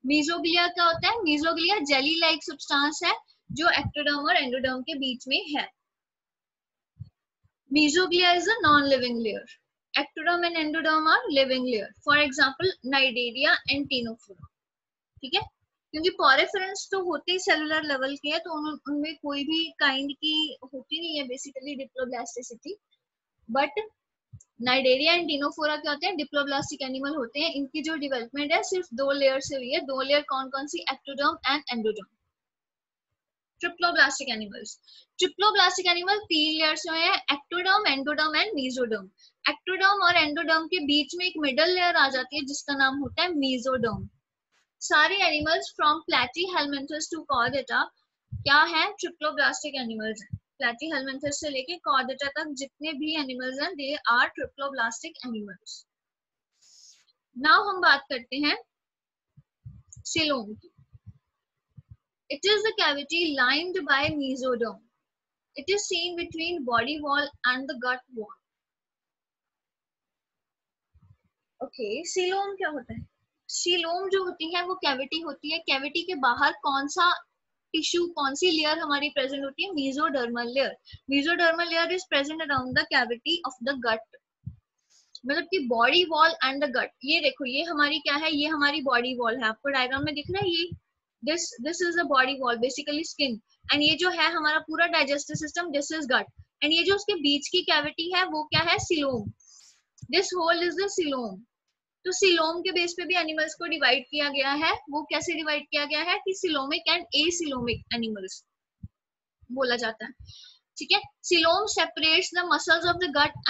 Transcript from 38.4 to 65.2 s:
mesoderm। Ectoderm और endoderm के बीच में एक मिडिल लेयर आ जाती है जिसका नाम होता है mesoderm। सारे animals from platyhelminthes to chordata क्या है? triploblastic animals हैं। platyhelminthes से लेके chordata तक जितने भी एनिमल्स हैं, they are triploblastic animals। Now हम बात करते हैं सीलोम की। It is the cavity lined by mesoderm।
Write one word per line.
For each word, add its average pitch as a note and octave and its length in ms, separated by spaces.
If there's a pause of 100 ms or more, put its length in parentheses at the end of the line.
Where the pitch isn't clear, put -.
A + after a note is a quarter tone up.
mesoderm। B3 600 (420)
Ectoderm F#4+ 520
और F4 100
endoderm D#4+ 540
के E4+ 120
बीच D4 360
में F4+ 120
एक F4+ 120
मिडिल D4 300
लेयर F4 280
आ C#4+ 120
जाती C4 280
है D4+ 80
जिसका C#4+ 300
नाम C4+ 220
होता C#4+ 260
है F4+ 60
mesoderm। B3+ 800 (720)
सारे D#4+ 360
animals D#4+ 460 (180)
from D#4 200 (100)
platyhelminthes D4 920
to D#4 180
chordata B3+ 640 (500)
क्या C#4+ 280
है? E4+ 240
triploblastic D4 840 (100)
animals A3 400
हैं। - 160 (240)
platyhelminthes C4+ 720
से D4+ 180
लेके C4+ 260
chordata C4+ 600
तक D#4 120
जितने C#4+ 440
भी D#4 220
एनिमल्स C4 480
हैं, F4 80
they C#4 480
are D#4 120
triploblastic C#4 840 (160)
animals। G#3 580 (1500)
Now E4+ 300
हम F#4+ 120
बात C#4+ 320
करते B3 240
हैं D4 220 (1400)
सीलोम C4+ 560
की। - 160 (1600)
It F#4+ 160
is G#4+ 80
the G#4+ 220
cavity D4+ 640
lined E4 320
by C#4+ 280
mesoderm। B3+ 760 (800)